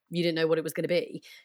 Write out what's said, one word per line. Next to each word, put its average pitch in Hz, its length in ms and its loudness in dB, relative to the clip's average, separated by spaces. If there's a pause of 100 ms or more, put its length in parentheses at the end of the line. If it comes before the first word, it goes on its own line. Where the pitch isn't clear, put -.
you 170 140 0
didn't 170 120 2
know 165 120 2
what 160 100 4
it 156 60 0
was 151 100 -6
gonna 160 140 -2
be. - 340 -2 (240)